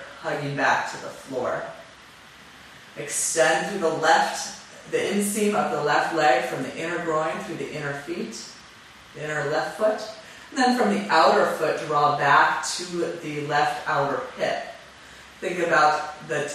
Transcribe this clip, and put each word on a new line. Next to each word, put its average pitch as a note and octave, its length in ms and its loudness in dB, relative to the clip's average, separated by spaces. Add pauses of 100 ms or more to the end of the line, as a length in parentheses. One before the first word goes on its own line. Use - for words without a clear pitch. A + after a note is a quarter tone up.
(220)
hugging D3 340 -4
back - 360 0
to B2 100 -12
the - 80 -12
floor. - 540 -6 (1300)
Extend E3 720 2
through G3+ 120 -4
the D#3+ 180 0
left, - 600 2 (320)
the D#3 60 0
inseam G#3 560 0
of - 180 0
the D3 120 -2
left D3+ 320 2
leg D3+ 300 4
from C#3 180 -4
the B2+ 140 -8
inner E3 280 -4
groin D#3+ 340 0
through D#3+ 180 -8
the C#3 160 -6
inner D3 200 -6
feet, F3 500 -8 (720)
the D3 80 -10
inner D3+ 260 -4
left D#3 280 -2
foot. G#3+ 240 0 (480)
And - 100 -4
then B3 180 4
from G#3 160 2
the G3+ 160 -2
outer - 440 6
foot, - 340 0
draw C#3+ 300 4
back - 480 4 (100)
to F3 80 -6 (400)
the D3 240 -4
left - 400 0
outer D3+ 340 0 (160)
hip. - 260 -2 (760)
Think F3 260 -2
about - 640 2
the D3 280 -2